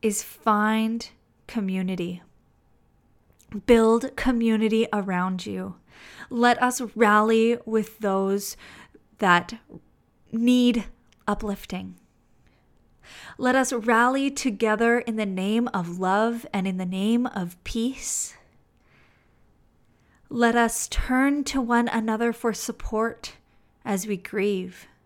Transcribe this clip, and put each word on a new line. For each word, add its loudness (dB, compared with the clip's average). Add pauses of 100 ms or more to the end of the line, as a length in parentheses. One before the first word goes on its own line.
is -2
find 0 (360)
community. -4 (1400)
Build 4
community 0
around -4
you. -10 (520)
Let 2
us 0 (160)
rally 4
with -4
those -2 (600)
that 2 (760)
need 4 (420)
uplifting. -6 (1400)
Let 2
us 2
rally 4
together 2
in -4
the -2
name 0
of -4
love 0
and -2
in -4
the -6
name 0
of -8
peace. -6 (1900)
Let 2
us 0
turn 0
to -2
one 2
another -2
for -2
support -6 (500)
as -4
we -4
grieve. -6 (200)